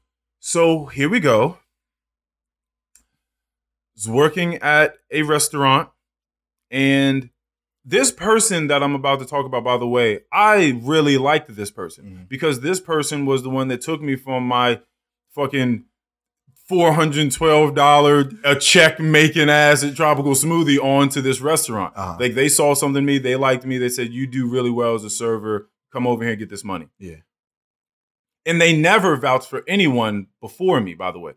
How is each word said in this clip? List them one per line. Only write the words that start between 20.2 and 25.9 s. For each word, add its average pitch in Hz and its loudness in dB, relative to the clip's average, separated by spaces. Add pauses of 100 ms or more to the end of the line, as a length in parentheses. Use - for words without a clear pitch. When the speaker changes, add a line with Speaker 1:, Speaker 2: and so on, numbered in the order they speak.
Speaker 1:
Smoothie 151 0
onto 139 2
this 131 -2
restaurant. 127 -2
Speaker 2:
Uh-huh. 92 -10
Speaker 1:
Like, 120 -2
they 139 2
saw 147 2
something 139 -2
in 143 0
me, 139 2
they 127 -2
liked 131 0
me, 131 -6
they 123 -2
said, 123 -6
"You 131 -6
do 123 -4
really 123 -2
well 117 -2
as 107 -6
a 104 -10
server, 107 -6 (240)